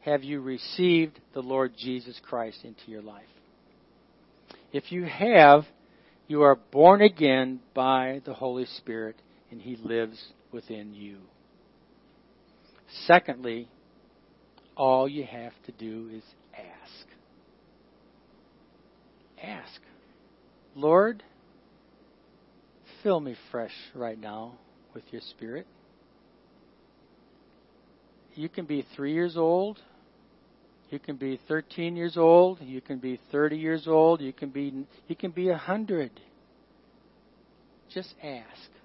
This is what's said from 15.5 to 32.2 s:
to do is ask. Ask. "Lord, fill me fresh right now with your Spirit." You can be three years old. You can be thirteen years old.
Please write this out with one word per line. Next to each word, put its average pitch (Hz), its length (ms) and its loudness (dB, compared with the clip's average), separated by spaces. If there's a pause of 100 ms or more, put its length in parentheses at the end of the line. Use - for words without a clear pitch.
to - 60 -20
do 113 400 -14
is 110 100 -18 (320)
ask. - 520 -20 (2250)
Ask. - 380 -18 (960)
"Lord, 180 480 2 (1800)
fill 190 180 0
me 135 140 -12 (160)
fresh 113 240 -10 (200)
right 117 240 -10
now 110 400 -16 (360)
with 131 180 -20
your 117 80 -16
Spirit." 123 460 -16 (2750)
You 156 140 -10
can 175 180 -10
be 143 160 -4 (120)
three 143 180 -6
years 170 240 -4
old. 180 440 0 (1120)
You 143 100 -10
can 143 160 -12
be 131 220 -8 (100)
thirteen 170 480 -6
years 170 200 -6
old. 175 440 6